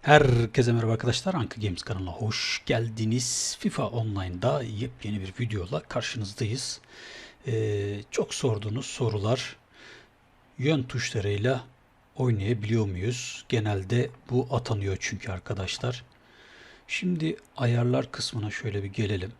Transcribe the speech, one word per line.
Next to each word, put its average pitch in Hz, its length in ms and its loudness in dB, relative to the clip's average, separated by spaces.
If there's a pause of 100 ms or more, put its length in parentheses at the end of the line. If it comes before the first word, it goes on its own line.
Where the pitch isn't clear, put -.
Herkese 123 680 8
merhaba 113 200 4
arkadaşlar, 120 420 0
Anka 113 280 -4
Games 92 220 -2
kanalına 95 280 -4
hoş - 540 -2
geldiniz. 113 920 0
fifa 151 280 -2
Online'da 110 760 0
yepyeni 107 580 -6
bir 95 180 -8
videoyla 107 440 -2
karşınızdayız. 113 1000 -4 (680)
Ee, 104 540 0 (100)
çok - 220 0
sorduğunuz 107 520 0
sorular, 110 720 0 (1000)
yön 135 260 4
tuşlarıyla 113 800 0 (520)
oynayabiliyor 110 680 2
muyuz? 101 640 -4
Genelde 104 600 2 (200)
bu 123 220 2
atanıyor 101 480 0
çünkü - 320 -6
arkadaşlar. 98 720 -4 (840)
Şimdi 165 500 0 (200)
ayarlar 123 540 4
kısmına 107 400 -4
şöyle 101 320 -4
bir 98 100 -6
gelelim. 101 460 0